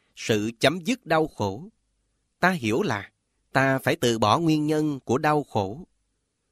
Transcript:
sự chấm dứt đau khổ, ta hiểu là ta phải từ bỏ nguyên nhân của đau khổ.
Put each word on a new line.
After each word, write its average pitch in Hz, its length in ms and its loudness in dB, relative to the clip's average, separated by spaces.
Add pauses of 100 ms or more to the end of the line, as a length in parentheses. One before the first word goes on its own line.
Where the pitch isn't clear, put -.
(160)
sự 110 440 -2
chấm 151 200 2
dứt 214 260 -4
đau 160 220 0
khổ, 120 420 -6 (720)
ta 180 100 2
hiểu 131 320 0
là 110 300 -4 (400)
ta 135 280 2
phải 135 160 0
từ 117 240 0
bỏ 110 200 4
nguyên 156 280 2
nhân 151 320 0
của 117 180 -2
đau 151 260 0
khổ. 110 440 -6 (640)